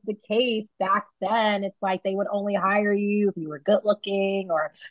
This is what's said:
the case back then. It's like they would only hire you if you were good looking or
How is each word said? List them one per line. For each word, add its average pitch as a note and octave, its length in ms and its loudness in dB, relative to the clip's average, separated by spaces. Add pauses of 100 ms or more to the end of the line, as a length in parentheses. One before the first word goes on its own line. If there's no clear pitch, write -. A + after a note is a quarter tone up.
the G#3 100 -6 (140)
case A3 400 0 (100)
back G3 280 0 (140)
then. G#3 440 0
It's F#3+ 160 -8
like F#3+ 220 -2
they G3 120 -2
would G3 160 -2
only G3+ 240 -2
hire G3+ 380 2
you G3+ 380 2
if - 80 -6
you D#3 100 -8
were D3+ 120 -10
good G3+ 240 2
looking G3 680 -2
or D#3 220 0 (180)